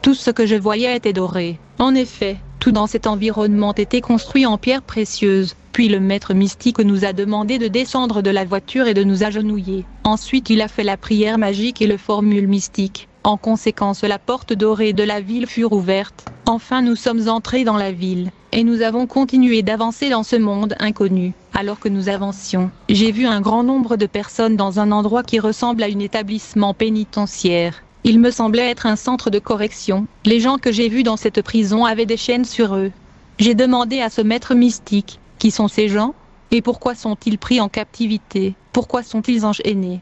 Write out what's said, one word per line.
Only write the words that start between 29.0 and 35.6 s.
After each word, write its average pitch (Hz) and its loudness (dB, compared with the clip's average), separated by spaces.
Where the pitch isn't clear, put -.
de 202 0
correction. 208 -2
Les 226 6
gens 254 2
que 254 0
j'ai 226 0
vus 247 0
dans 226 2
cette 214 0
prison 220 0
avaient 226 0
des 226 -2
chaînes 247 0
sur 220 -2
eux. 190 -2
J'ai 226 4
demandé 254 2
à 226 -2
ce - -4
maître 233 0
mystique, « 233 2
Qui 220 4
sont 208 0